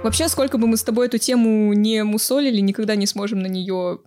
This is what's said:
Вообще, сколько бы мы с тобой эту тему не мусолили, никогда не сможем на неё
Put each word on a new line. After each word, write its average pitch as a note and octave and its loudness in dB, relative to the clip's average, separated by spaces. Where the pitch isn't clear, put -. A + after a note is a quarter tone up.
Вообще, A3 0
сколько C4+ 0
бы A3+ 2
мы A3+ 2
с A3 -4
тобой B3 0
эту A#3 -2
тему A3 2
не G#3+ 2
мусолили, A3+ 0
никогда G#3 0
не G3+ 0
сможем G3+ -4
на F#3 -4
неё F#3 -4